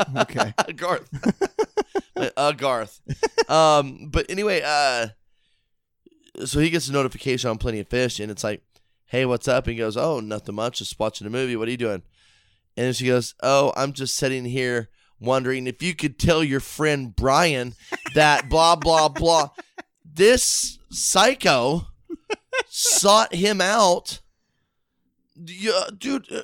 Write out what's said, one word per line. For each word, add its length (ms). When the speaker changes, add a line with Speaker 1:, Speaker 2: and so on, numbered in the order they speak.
Speaker 1:
<laughs> 0
Speaker 2:
Okay. 540
Speaker 1:
Garth. 380
<laughs> 1200
Uh, 140
Garth. 500
Um, 600
but 180
anyway, 340
uh, 440
so 140
he 100
gets 180
a 60
notification 560
on 80
Plenty 220
of 80
Fish, 320
and 120
it's 120
like, 180
"Hey, 200
what's 220
up?" 180
And 80
he 60
goes, 180
"Oh, 220
nothing 340
much, 260
just 200
watching 260
a 60
movie. 240
What 120
are 40
you 60
doing?" 260
And 180
she 120
goes, 340
"Oh, 340
I'm 180
just 220
sitting 300
here 440
wondering 460
if 160
you 140
could 240
tell 240
your 160
friend 560
Brian 580
that 360
blah, 260
blah, 340
blah." 440
<laughs> 60
This 640
psycho 960
sought 640
him 280
out. 580
Yeah, 500
dude, 340
uh, 120